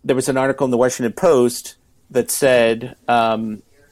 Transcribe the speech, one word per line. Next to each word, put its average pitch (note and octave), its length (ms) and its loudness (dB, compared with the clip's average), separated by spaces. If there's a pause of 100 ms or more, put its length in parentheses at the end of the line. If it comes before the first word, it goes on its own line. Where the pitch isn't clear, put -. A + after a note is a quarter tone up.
there C#3 100 0
was B2+ 140 -2
an C3+ 80 -2
article C3+ 300 0
in B2+ 40 -2
the B2 60 0
Washington B2 380 0
Post B2+ 640 0 (340)
that B2+ 200 -2
said, A#2+ 640 0 (140)
um, A2+ 540 -2 (300)